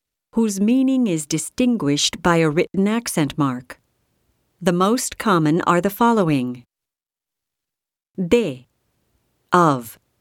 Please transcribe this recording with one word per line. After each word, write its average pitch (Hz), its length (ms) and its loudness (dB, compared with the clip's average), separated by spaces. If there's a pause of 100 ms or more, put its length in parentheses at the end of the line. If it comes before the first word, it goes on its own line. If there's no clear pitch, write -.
(360)
whose 214 260 -2
meaning 254 460 2
is 160 180 -2
distinguished 160 960 -2
by 175 160 2
a 165 120 2
written 180 380 0
accent 214 500 -4
mark. 131 440 -4 (800)
The 180 100 0
most 196 460 -2
common 165 460 2
are 175 180 2
the 196 80 0
following. 156 760 0 (1500)
De. 170 520 -2 (840)
Of. 143 480 2 (220)